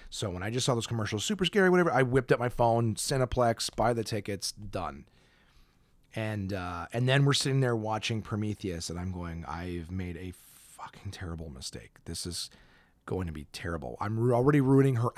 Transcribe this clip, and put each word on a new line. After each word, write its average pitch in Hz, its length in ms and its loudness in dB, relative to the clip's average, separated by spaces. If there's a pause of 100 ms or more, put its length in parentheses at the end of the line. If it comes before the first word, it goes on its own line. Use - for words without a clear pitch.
(100)
So - 180 -6
when 90 140 -6
I 104 80 -6
just 123 160 -2
saw 135 80 2
those 117 120 -2
commercials, 110 380 -4
super 196 220 -2
scary, 190 240 4
whatever, 180 200 4
I 131 120 4
whipped 127 300 2
up 131 60 6
my 120 120 0
phone, 117 460 2
Cineplex, 123 800 0
buy 117 200 2
the 113 100 -2
tickets, 101 480 -6
done. 85 540 -8 (1080)
And, 107 400 -4
uh, 90 400 -6
and 123 120 2
then 139 200 6
we're 139 80 6
sitting 135 260 2
there 120 160 4
watching 107 460 -2
Prometheus, 104 640 -4
and 85 100 -6
I'm 92 140 -4
going, 85 340 -8
"I've 85 440 -8
made 90 260 -6
a 90 160 -10
fucking - 800 -18
terrible 82 400 -10
mistake. - 560 -14
This 85 180 -8
is 87 240 -8 (560)
going 92 220 -4
to 80 60 -6
be 76 200 -10
terrible." 71 480 -8
I'm 107 180 -2
ru-, 120 160 4
already 139 280 6
ruining 135 340 6
her 117 220 2